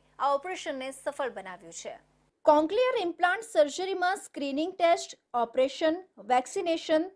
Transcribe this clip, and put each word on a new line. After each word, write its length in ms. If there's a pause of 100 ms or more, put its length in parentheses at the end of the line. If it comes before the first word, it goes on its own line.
(200)
આ 140
ઓપરેશનને 580
સફળ 380
બનાવ્યું 440
છે. 260 (420)
કોક્લિયર 600
ઇમ્પ્લાન્ટ 420
સર્જરીમાં 720
સ્ક્રીનિંગ 580
ટેસ્ટ, 460 (140)
ઓપરેશન, 640 (220)
વેક્સિનેશન 1000